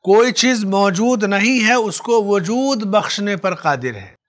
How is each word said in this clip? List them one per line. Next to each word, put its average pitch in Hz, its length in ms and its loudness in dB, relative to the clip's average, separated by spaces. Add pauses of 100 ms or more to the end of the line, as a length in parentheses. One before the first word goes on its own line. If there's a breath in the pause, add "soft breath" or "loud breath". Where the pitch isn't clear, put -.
کوئی 226 300 4
چیز 233 340 0
موجود 202 580 0
نہیں 214 440 0
ہے، 233 60 4
اس 220 280 -2
کو 226 220 2
وجود 214 600 0
بخشنے 202 540 -2
پر 180 180 -4
قادر 131 400 -4
ہے۔ 98 220 -18 (120)